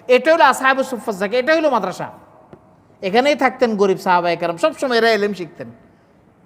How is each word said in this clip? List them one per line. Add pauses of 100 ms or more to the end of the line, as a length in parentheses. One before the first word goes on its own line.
এটা
হলো
আসহাবে
সুফার
জায়গা,
এটা
হলো
মাদ্রাসা। (920)
এখানেই
থাকতেন
গরিব
সাহাবায়ে
কেরাম,
সবসময়
এরা
এলেম
শিখতেন। (760)